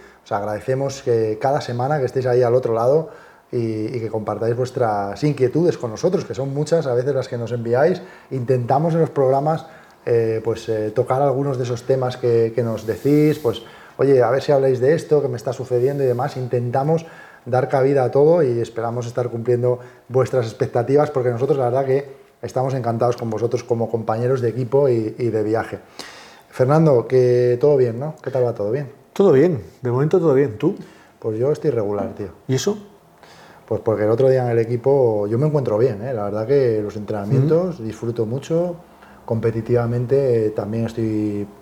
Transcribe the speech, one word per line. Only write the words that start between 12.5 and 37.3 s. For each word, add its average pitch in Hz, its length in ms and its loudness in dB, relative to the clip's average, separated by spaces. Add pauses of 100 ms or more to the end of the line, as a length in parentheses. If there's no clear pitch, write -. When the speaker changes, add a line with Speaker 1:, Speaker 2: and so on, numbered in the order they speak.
Speaker 1:
que 123 80 0
nos 110 240 -4
decís, 147 520 2
pues, 113 240 -2 (340)
"Oye, 135 260 4
a 113 60 4
ver 135 140 0
si 151 100 0
habláis 135 260 2
de 131 160 4
esto, 151 280 2
que 135 60 -2
me 123 100 -4
está 123 160 -6
sucediendo", 127 500 0
y - 20 2
demás. 127 300 -2
Intentamos 131 680 -2 (400)
dar 127 220 0
cabida 135 360 2
a 117 60 0
todo 156 320 6
y 120 160 0
esperamos 117 480 -4
estar 120 220 -4
cumpliendo 120 500 0 (300)
vuestras 127 380 0
expectativas, 135 640 0
porque 127 180 -2
nosotros 135 300 0
la 131 80 0
verdad 131 180 0
que 135 260 0 (300)
estamos 131 320 -4
encantados 120 460 0
con 117 100 -6
vosotros 117 360 -2
como 117 260 -2
compañeros 117 500 -2
de 117 80 0
equipo 131 400 0
y, 110 300 0
y 120 100 -2
de 110 140 0
viaje. 107 360 -2 (720)
Fernando, 135 580 4
que 123 540 4
todo 147 160 4
bien, 120 240 0
¿no? 151 220 -8
¿Qué 135 80 -8
tal 127 160 0
va? 113 80 -2
¿Todo 104 160 -4
bien? 131 200 -4 (220)
Speaker 2:
Todo 196 200 4
bien, 135 300 4 (200)
de 123 80 -2
momento 147 280 2
todo 165 140 4
bien. 131 240 2
¿Tú? 175 180 0 (440)
Speaker 1:
Pues 110 200 -6
yo 135 140 0
estoy 151 180 -2
regular, 101 440 -4
tío. 101 140 -10 (200)
Speaker 2:
¿Y 131 60 0
eso? 202 240 -2 (880)
Speaker 1:
Pues 107 160 -4
porque 107 200 0
el 107 60 2
otro 127 200 4
día 127 160 2
en 120 60 0
el 117 80 2
equipo 117 680 0
yo 110 100 -2
me 143 100 0
encuentro 131 300 0
bien, 110 260 0
¿eh? 131 120 -6
La 104 100 -4
verdad 104 220 -4
que 123 360 2
los 101 140 -8
entrenamientos 135 840 0